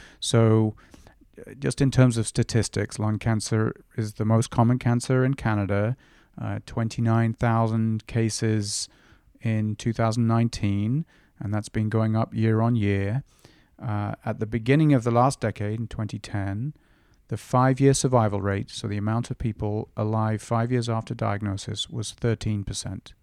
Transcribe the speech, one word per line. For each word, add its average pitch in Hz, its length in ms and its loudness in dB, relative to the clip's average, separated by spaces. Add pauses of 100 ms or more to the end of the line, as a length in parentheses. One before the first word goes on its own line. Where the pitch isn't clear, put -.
(200)
So, 110 540 4 (640)
uh, - 200 -18
just 139 220 -2
in 139 100 4
terms 127 280 4
of 110 80 -2
statistics, - 720 -2
lung 107 200 -2
cancer 110 540 0 (240)
is 107 180 -6
the 110 120 -4
most 113 240 2
common 120 280 2
cancer 127 460 0
in 131 80 0
Canada, 104 640 -2 (420)
uh, 104 280 -6
twenty-nine 113 680 0
thousand 113 760 0
cases 110 800 -2 (540)
in 107 360 0
two 117 180 -2
thousand 113 320 2
nineteen, 113 800 0 (340)
and 104 140 -4
that's 107 160 -6
been 107 180 -2
going 110 260 0
up 113 200 0
year 110 260 2
on 117 160 2
year. 101 480 0 (580)
Uh, 104 320 -4 (120)
at 113 140 -6
the 110 60 -4
beginning 127 460 4
of 120 120 4
the 123 60 2
last 123 300 4
decade, 107 400 -4
in 113 80 -6
twenty 110 300 -8
ten, 104 560 -6 (580)
the 110 60 -6
five-year 131 560 4
survival 110 480 2
rate, 98 260 -2
so - 180 -10
the 104 120 -4
amount 110 320 -2
of 127 80 -8
people 107 580 -4
alive 110 460 0
five 117 280 -2
years 120 160 0
after 113 280 -4
diagnosis, 104 760 -4
was - 240 -8
thirteen 107 500 -2
percent. - 600 -10